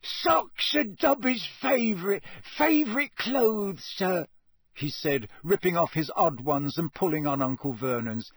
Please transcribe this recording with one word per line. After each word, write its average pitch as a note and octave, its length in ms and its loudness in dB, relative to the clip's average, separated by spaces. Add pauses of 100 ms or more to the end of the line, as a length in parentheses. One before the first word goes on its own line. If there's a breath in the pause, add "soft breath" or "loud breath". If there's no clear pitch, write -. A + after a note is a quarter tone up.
Socks - 720 0
are D4+ 80 2
Dobby's B3+ 640 0 (140)
favourite, A3 600 0 (340 loud breath)
favourite D4 580 2
clothes, A3 680 0
sir, F#3 420 -2 (480)
he - 160 -6
said, C#3 400 -2 (140 loud breath)
ripping F3+ 340 2
off E3+ 160 2
his D#3+ 220 -2
odd D#3 240 2
ones C#3+ 380 0
and E3 160 -2
pulling D#3 340 0
on C#3 140 0
Uncle C3 320 -2
Vernon's. A#2 640 -4